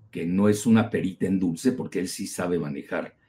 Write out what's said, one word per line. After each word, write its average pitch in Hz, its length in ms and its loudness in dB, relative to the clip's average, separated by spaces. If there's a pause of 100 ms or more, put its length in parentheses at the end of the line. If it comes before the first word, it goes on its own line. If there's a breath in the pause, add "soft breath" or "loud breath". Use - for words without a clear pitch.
(100)
que 82 160 -6
no 95 220 4
es 104 180 2
una 110 220 6
perita 92 380 -2
en 95 120 2
dulce 90 340 0
porque - 260 -6
él 92 100 -4
sí - 180 -10
sabe 87 320 -4
manejar 76 580 -8 (120)